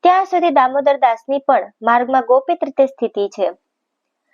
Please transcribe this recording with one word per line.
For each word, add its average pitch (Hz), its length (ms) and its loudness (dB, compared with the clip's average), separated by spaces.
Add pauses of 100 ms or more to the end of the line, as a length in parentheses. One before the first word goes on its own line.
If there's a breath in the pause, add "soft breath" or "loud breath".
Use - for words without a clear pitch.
ત્યાં 370 220 4
સુધી 349 240 0
દામોદર 277 480 0
દાસની 262 420 -2
પણ 214 320 -2 (100)
માર્ગમાં 247 400 0
ગોપિત 262 420 0
રીતે 269 220 0
સ્થિતિ - 440 -6
છે. 190 220 -4 (840)